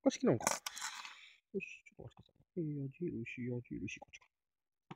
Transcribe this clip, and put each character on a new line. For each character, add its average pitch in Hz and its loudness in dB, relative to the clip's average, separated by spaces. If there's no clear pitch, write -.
下 269 8
式 - 0
な 175 10
の 110 8
か。 - 4
よ 196 0
し、 - -12
ち - -20
ょ - -20
っ - -20
と - -16
待 - -12
っ - -20
て - -20
く - -20
だ - -20
さ - -
い。 - -6
え - -
ー、 147 0
矢 135 0
印、 123 -2
矢 123 0
印、 - -6
こ - -16
っ - -20
ち - -16
か。 - -20